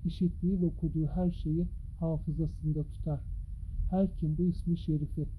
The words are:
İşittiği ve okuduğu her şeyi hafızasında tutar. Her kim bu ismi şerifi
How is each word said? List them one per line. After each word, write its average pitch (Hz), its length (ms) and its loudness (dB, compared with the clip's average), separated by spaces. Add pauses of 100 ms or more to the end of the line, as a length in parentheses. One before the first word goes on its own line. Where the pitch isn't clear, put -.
İşittiği 175 560 2
ve 175 60 4
okuduğu 160 400 0
her 180 240 2
şeyi 165 360 0 (320)
hafızasında 156 840 0
tutar. - 360 -4 (680)
Her 190 260 4
kim 156 220 0
bu 175 40 4
ismi 175 360 2
şerifi 151 480 0 (120)